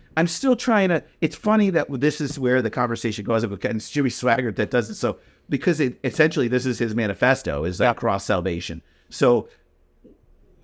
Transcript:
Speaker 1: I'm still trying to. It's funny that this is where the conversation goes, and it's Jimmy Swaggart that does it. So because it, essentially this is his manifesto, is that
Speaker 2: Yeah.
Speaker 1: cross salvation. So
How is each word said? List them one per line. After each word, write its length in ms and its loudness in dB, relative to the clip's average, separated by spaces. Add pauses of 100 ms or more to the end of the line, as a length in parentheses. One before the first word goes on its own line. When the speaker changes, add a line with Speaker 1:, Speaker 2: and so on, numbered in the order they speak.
(180)
Speaker 1:
I'm 100 2
still 280 0
trying 340 2
to. 140 0 (180)
It's 140 0
funny 340 2
that 200 0
this 300 0
is 180 -4
where 240 2
the 80 -2
conversation 540 -4
goes, 200 0
and 200 -6
it's 260 -4
Jimmy 200 0
Swaggart 480 0
that 140 -2
does 180 0
it. 60 -12
So 240 -2 (280)
because 320 0
it, 240 -2
essentially 440 2
this 180 0
is 140 -2
his 160 -2
manifesto, 680 0
is 140 -4
that 80 2
Speaker 2:
Yeah. 80 4
Speaker 1:
cross 320 -2
salvation. 560 -2 (280)
So 380 2 (1160)